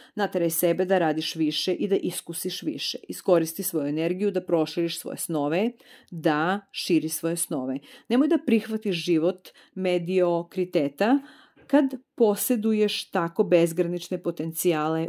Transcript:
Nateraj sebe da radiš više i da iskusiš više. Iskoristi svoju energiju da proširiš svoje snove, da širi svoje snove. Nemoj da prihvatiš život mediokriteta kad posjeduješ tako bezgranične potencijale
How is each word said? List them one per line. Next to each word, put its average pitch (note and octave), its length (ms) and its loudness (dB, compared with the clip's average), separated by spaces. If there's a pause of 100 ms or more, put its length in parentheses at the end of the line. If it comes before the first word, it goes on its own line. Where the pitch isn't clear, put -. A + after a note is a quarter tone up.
(160)
Nateraj F#3 340 0
sebe E3+ 360 0
da F#3+ 120 4
radiš D#3 380 0
više D#3+ 380 -2
i G3+ 140 -2
da F#3+ 80 0
iskusiš - 680 -6
više. - 340 -6 (100)
Iskoristi F3 560 0
svoju D3 240 -2
energiju F3 440 -2
da F3+ 100 -2
proširiš E3+ 580 -2
svoje - 180 -10
snove, E3 540 -2 (400)
da E3 500 0 (100)
širi D#3 380 0
svoje E3 280 -4
snove. C3+ 420 -4 (300)
Nemoj C4 180 4
da D#4+ 180 4
prihvatiš G#3+ 500 0 (100)
život E3+ 440 0 (260)
mediokriteta F3+ 1400 0 (480)
kad C#4+ 160 4 (320)
posjeduješ G#3+ 960 0
tako E3+ 320 0
bezgranične E3+ 800 2
potencijale D#3+ 840 -2